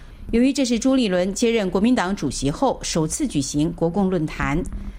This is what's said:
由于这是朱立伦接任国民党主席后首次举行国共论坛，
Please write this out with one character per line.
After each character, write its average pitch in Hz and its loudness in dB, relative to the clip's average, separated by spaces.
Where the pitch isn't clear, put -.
由 233 4
于 269 4
这 285 0
是 240 0
朱 262 2
立 254 2
伦 180 2
接 226 0
任 214 2
国 190 2
民 240 4
党 190 0
主 156 -2
席 135 -2
后 - 0
首 156 0
次 254 -2
举 156 0
行 147 0
国 165 0
共 185 2
论 165 0
坛， 147 -2